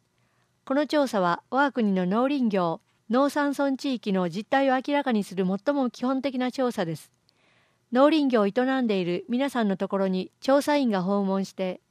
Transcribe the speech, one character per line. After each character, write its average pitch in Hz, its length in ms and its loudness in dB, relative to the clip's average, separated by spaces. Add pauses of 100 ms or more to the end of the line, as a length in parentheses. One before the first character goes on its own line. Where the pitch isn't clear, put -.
(640)
こ 269 100 -2
の 294 120 2
調 294 200 2
査 220 140 -2
は 175 300 0
我 262 120 2
が 285 100 2
国 214 200 0
の 185 120 0
農 208 240 0
林 262 200 0
業、 180 320 0 (300)
農 269 200 2
山 285 260 -2
村 277 200 0
地 269 180 -4
域 208 180 -4
の 185 160 0
実 190 220 -10
態 269 200 2
を 254 40 2
明 262 180 -2
ら 285 100 0
か 277 100 -2
に 208 120 0
す - 100 -14
る 185 120 0
最 202 280 -2
も 269 140 0
基 - 120 -12
本 262 200 -2
的 262 180 -4
な 247 140 -4
調 247 180 -2
査 214 140 -4
で 165 120 -6
す。 - 140 -18 (800)
農 262 200 6
林 302 180 2
業 233 140 4
を 202 40 4
営 196 60 0 (300)
ん 240 40 0
で 208 100 0
い 185 100 -2
る 175 240 -4
皆 254 180 0
さ 254 140 -2
ん 208 60 0
の 196 100 -2
と 196 100 -4
こ 196 100 -2
ろ 190 100 2
に 185 220 -2 (100)
調 277 200 4
査 294 160 0
員 269 140 2
が 196 120 0
訪 202 220 0
問 190 220 -2
し - 80 -16
て、 185 260 -6 (100)